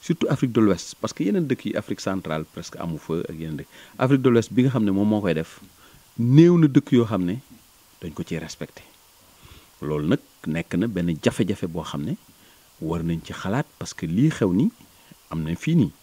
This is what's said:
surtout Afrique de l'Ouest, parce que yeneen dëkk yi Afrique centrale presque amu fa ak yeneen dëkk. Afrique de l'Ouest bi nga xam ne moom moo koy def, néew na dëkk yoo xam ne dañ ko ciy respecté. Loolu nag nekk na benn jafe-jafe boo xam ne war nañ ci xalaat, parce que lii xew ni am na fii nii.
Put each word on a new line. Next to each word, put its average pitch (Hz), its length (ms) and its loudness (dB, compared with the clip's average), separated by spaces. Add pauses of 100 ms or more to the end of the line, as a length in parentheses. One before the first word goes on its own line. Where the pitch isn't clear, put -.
surtout - 280 -2
Afrique 135 220 0
de 113 100 2
l'Ouest, 95 380 2
parce - 140 -6
que - 100 -6
yeneen 180 240 0
dëkk 131 180 -2
yi 107 100 -4
Afrique - 260 -6
centrale 82 420 -4 (100)
presque - 240 -14
amu 82 220 -6
fa - 140 -8 (160)
ak - 100 -10
yeneen 80 180 -8
dëkk. 135 100 -12 (300)
Afrique 131 240 2
de 131 80 4
l'Ouest 117 240 2
bi 123 100 2
nga 135 60 4
xam 120 140 0
ne 101 80 0
moom 98 160 2
moo 107 140 2
koy 92 120 0
def, 80 260 -6 (600)
néew 156 400 8
na 156 80 6
dëkk 139 300 2
yoo 117 80 6
xam 104 200 -2
ne 95 120 -2 (640)
dañ 85 120 -10
ko 90 100 -10
ciy 82 140 -8
respecté. - 460 -12 (1000)
Loolu 76 320 -4
nag - 60 -2 (260)
nekk 82 300 -6
na 95 120 0
benn 87 360 -4
jafe-jafe 101 420 -2
boo 82 220 -8
xam 73 160 -8
ne 123 120 -6 (680)
war 82 200 -4
nañ 82 220 -4
ci - 100 -14
xalaat, 113 320 -4 (140)
parce - 160 -10
que - 100 -10
lii 101 240 2
xew 104 240 0
ni 131 160 2 (600)
am 82 100 -4
na 80 140 -4
fii 156 200 -2
nii. 147 160 4 (120)